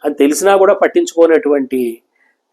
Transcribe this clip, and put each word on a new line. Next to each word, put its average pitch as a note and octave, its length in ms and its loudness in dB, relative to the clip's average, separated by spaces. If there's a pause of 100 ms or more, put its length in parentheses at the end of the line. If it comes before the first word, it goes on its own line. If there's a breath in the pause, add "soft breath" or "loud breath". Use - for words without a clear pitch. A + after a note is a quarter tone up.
అని D3+ 80 -6
తెలిసినా D3+ 440 2
కూడా F#3+ 160 2
పట్టించుకోనటువంటి D3 1300 -2 (520)